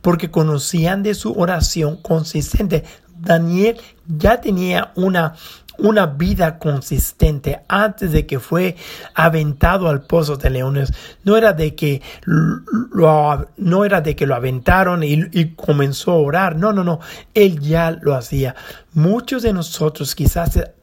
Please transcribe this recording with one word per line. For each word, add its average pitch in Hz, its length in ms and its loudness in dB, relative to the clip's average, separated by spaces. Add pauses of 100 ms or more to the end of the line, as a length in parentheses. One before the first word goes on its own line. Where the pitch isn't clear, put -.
porque 170 300 0
conocían 160 720 0
de 208 120 0
su 214 180 -6
oración 165 640 0
consistente. 160 880 -2 (340)
Daniel 175 600 2 (260)
ya 190 340 2
tenía 180 540 -2
una, 180 400 0 (440)
una 208 280 4
vida 165 520 0
consistente 143 1080 -2
antes 202 440 0
de 151 140 2
que 135 140 -4
fue 175 360 -2 (380)
aventado 160 760 2
al 143 140 0
pozo 151 340 0
de 139 140 0
leones. 131 420 -2 (320)
No 202 120 4
era 220 160 4
de 156 220 -2
que 143 280 -2 (220)
lo, 156 1300 0
no 190 280 0
era 196 160 2
de 147 160 -4
que 147 100 -2
lo 139 80 0
aventaron 170 680 0
y, 147 100 0 (200)
y 165 220 0
comenzó 143 580 0
a 170 40 4
orar. 160 400 0
No, 202 160 0
no, 190 120 0
no. 165 160 -2 (320)
Él 196 280 4
ya 165 300 0
lo 147 240 -2
hacía. 131 400 -4 (380)
Muchos 220 500 0
de 226 100 2
nosotros 156 640 -4
quizás 165 440 0 (240)